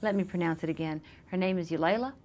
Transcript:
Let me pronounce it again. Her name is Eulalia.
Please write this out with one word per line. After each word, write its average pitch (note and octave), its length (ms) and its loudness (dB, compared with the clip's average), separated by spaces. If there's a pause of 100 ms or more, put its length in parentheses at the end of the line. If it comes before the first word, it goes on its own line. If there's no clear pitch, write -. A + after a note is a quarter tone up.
Let G#3 140 2
me G3+ 80 4
pronounce E3+ 400 0
it D#3+ 60 -2
again. D#3 320 -2 (260)
Her F#3 100 -4
name F#3 200 2
is E3+ 140 -4
Eulalia. G3 420 2 (120)